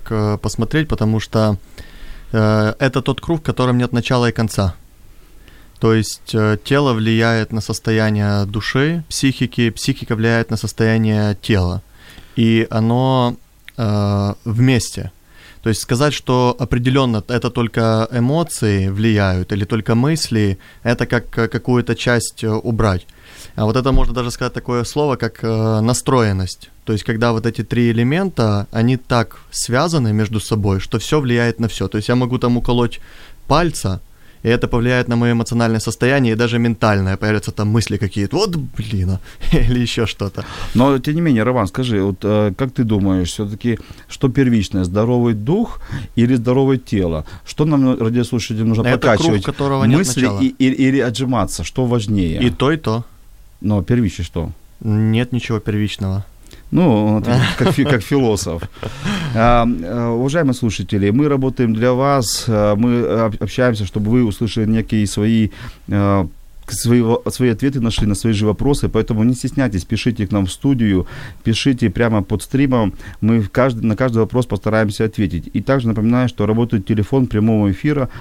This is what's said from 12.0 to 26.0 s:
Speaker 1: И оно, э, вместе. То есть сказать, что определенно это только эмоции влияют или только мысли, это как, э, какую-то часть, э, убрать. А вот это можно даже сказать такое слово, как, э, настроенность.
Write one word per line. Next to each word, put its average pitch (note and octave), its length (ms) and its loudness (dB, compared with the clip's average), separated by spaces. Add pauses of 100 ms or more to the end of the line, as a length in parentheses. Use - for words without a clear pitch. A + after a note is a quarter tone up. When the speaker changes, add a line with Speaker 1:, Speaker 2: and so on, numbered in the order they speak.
Speaker 1:
И A2+ 340 2
оно, B2 680 0 (420)
э, G2+ 560 0 (120)
вместе. A#2 680 0 (520)
То A2+ 60 -2
есть G#2+ 120 -2
сказать, C#3 320 0
что B2+ 460 0
определенно B2+ 680 0
это A#2+ 240 -2
только A2+ 600 0
эмоции A#2+ 800 0
влияют G2 600 0
или G#2 140 -2
только A2+ 300 -2
мысли, A2+ 640 0 (260)
это A#2 220 0
как, - 320 -4
э, A2+ 100 2
какую-то A#2+ 480 0
часть, - 480 -2
э, A2 60 0
убрать. G#2+ 560 0 (500)
А G#2+ 100 0
вот A2 100 2
это C3 160 0
можно B2+ 220 4
даже A#2+ 180 -4
сказать B2 220 -6
такое A#2+ 300 -4
слово, C#3+ 340 -2
как, - 260 -6
э, A2 380 0
настроенность. A2 880 0 (160)